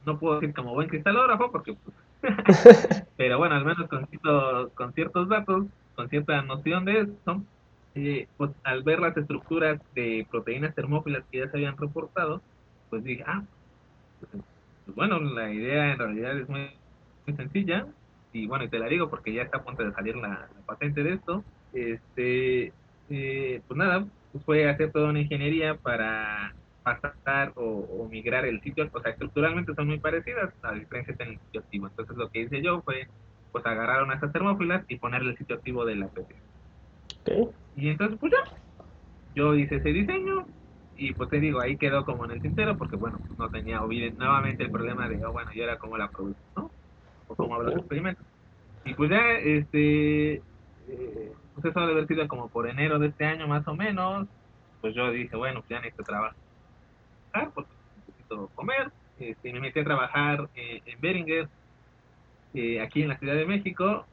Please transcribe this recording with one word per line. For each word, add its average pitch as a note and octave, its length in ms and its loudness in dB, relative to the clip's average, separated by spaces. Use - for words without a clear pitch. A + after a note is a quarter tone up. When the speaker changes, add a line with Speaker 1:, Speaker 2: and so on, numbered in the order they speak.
Speaker 1:
no D3 140 -2
puedo D3+ 220 0
decir D3 140 -2
como B2 200 -6
buen D3+ 140 0
cristalógrafo, A3+ 640 2
porque, G#3 220 -6
pues, - 220 -20
<laughs> G#3+ 920 12
pero B2+ 220 4
bueno, D#3+ 160 4
al C#3+ 100 2
menos E3 240 0
con C#3 200 -4
cierto, C3 680 2
con B2 180 -6
ciertos F3+ 360 0
datos, G3+ 380 2
con A#2+ 140 -8
cierta D3 340 0
noción D3 420 -2
de G#3 160 4
esto, G3+ 440 -4
eh, C#3+ 320 -2
pues, D3 140 -2
al C3 180 -2
ver D#3+ 180 2
las E3 160 0
estructuras D#3 640 -2
de A2+ 380 -2
proteínas B2+ 440 -4
termófilas C#3+ 560 -2
que C3 100 -6
ya C3+ 100 -6
se D3 80 -6
habían C#3+ 180 -2
reportado, D#3 680 -4
pues A2+ 160 -8
dije, B2 220 -8
"Ah, G3 180 -4
pues, - 120 -20
pues, - 120 -14
bueno, F3 240 0
la A#2 320 -4
idea C#3 400 0
en B2+ 60 -4
realidad A#2 400 -4
es C3 100 -8
muy, C#3 220 -8
muy D3 100 -6
sencilla", F3 500 -2
y A2 140 -6
bueno, B2 180 -4
y A2 60 -8
te A#2 80 -2
la A2+ 100 -2
digo D#3+ 220 0
porque A2 240 -8
ya A#2+ 80 -2
está C3 160 -4
a - 60 -8
punto A#2 200 -6
de G#2 80 -4
salir A2 240 -6
la, G2+ 380 -8
la - 120 -20
patente D3 360 -4
de E3+ 120 0
esto, F#3+ 300 -6
este, B2 1000 -2
eh, C3+ 560 -6
pues C3 120 -8
nada, F#3+ 280 0
pues, D3 120 -12
fue D3+ 260 4
hacer D3+ 220 0
toda D3+ 180 2
una D3 100 2
ingeniería D3+ 560 0
para A2 800 -2
pasar C3+ 760 -2
o, B2+ 80 -6
o A2 440 -6
migrar A#2 380 -2
el A2+ 160 -2
sitio, D3 300 -4
o A#2+ 80 -8
sea, A2+ 120 -4
estructuralmente D#3 640 -2
son D3 120 -2
muy D3+ 140 -2
parecidas, E3+ 640 -4
la A#2 100 -6
diferencia G#2+ 400 -8
está - 120 -10
en A2+ 80 -12
el G#2 80 -14
sitio - 200 -12
activo. G2 260 -10
Entonces, A2 300 -12
lo A#2 140 -6
que A2+ 100 -6
hice C#3 220 -6
yo F3 200 -2
fue, C3 240 -6
pues, A#2+ 140 -8
agarrar A#2 360 0
unas C3+ 180 -4
termófilas F#3 560 0
y B2 80 -8
ponerle B2 360 -4
el A#2+ 40 -8
sitio B2 200 -8
activo B2 280 -6
de A2 120 -2
la G2 120 -6
P F#2 160 -12
T. - 180 -20
Speaker 2:
Ok. A#3 100 -6
Speaker 1:
Y C#3+ 120 -2
entonces, G#3 300 -2
pues, D#4+ 140 2
ya, C#5 260 2
yo D3 200 4
hice C#3+ 220 2
ese D3+ 160 0
diseño, F#4 540 0
y, C3+ 180 -6
pues, - 160 -4
te D3 80 2
digo, C#3+ 220 2
ahí C3 160 -2
quedó C#3 280 0
como A#2 200 -4
en A#2 80 -8
el A#2 100 -8
tintero, G#3 340 0
porque, - 200 -8
bueno, G#2+ 300 -6
pues, - 120 -12
no A#2 120 -4
tenía, A2 320 -6
obviden-, A2+ 340 -4
nuevamente C3+ 480 0
el A#2 80 -6
problema A#2+ 360 -4
de, A2 160 -6
"Oh, A2+ 80 -6
bueno, A#2 220 -8
¿y A2 60 -8
ahora A#2 180 -4
cómo A2+ 180 -10
la G#2 140 -4
produzco, G2 320 -10
no? D#4 140 -8
O A3 80 -14
cómo A#2 180 -4
hago A#2 100 -4
los - 100 0
Speaker 2:
Ok. F3 80 0
Speaker 1:
experimentos". F3 440 -6
Y, B2+ 100 -8
pues, D3+ 160 2
ya, A#3 240 4
este, D3+ 1000 2
eh, A2+ 440 -10
pues, D3 120 -12
eso E3 140 0
debe E3+ 120 2
haber D3+ 160 2
sido D#3 180 0
como B2 220 -8
por A#2 200 -4
enero D3 300 0
de D3 100 2
este D3 160 -4
año, D#3 220 -2
más D3 220 0
o D3+ 80 -6
menos, G3 500 -2
pues, A2 160 -6
yo B2 160 0
dije, A#2 240 -6
"Bueno, B2+ 240 -4
pues, - 100 -20
ya A#2+ 100 -6
necesito A2+ 240 -12
trabajar, G#2+ 300 -4
porque - 160 -12
necesito - 580 -14
comer", C4+ 380 -4
este, A#2 320 -12
y B2 60 -10
me B2 60 -8
metí C3+ 200 -4
a D3 40 0
trabajar, C#3+ 720 0
eh, A#2+ 300 -12
en A#2+ 160 -18
Behringer, D#3+ 480 -2
eh, A#2 260 -4
aquí A#2 220 -2
en D3+ 60 0
la C#3 100 -6
Ciudad C#3+ 160 -4
de D#3 120 0
México G3 680 -2